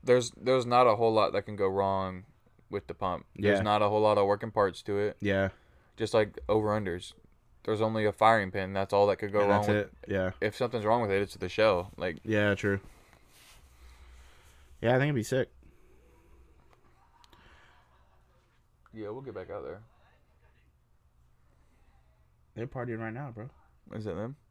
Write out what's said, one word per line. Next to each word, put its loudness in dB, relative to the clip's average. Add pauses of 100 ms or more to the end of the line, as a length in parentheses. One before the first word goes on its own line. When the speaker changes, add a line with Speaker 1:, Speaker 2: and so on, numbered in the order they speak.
Speaker 1:
There's, 2
there's 0
not 6
a 6
whole 2
lot 2
that 0
can -12
go 0
wrong -2 (460)
with -8
the -12
pump. -6 (100)
There's 2
Speaker 2:
Yeah. 0
Speaker 1:
not 2
a 2
whole 2
lot 4
of 4
working -2
parts 0
to -4
it. -2
Speaker 2:
Yeah. 0 (460)
Speaker 1:
Just -4
like 2 (100)
over 2
unders. -4 (520)
There's -2
only 0
a 2
firing 4
pin. -6
That's -2
all 6
that 2
could -8
go 2
Speaker 2:
And 4
Speaker 1:
wrong 6
Speaker 2:
that's -2
Speaker 1:
with 2
Speaker 2:
it. -4 (140)
Yeah. -2 (100)
Speaker 1:
If -2
something's -4
wrong 2
with -2
it, 2
it's -4
the -8
shell. 2
Like -6
Speaker 2:
Yeah, 2
true. -2 (2000)
Yeah, 0
I 4
think 2
it'd -2
be -2
sick. -2 (3500)
Speaker 1:
Yeah, -10
we'll -12
get -14
back -12
out -10
there. -12 (2750)
Speaker 2:
They're -8
partying -8
right -8
now, -10
bro. -14 (420)
Speaker 1:
Is -10
it -6
them? -8 (140)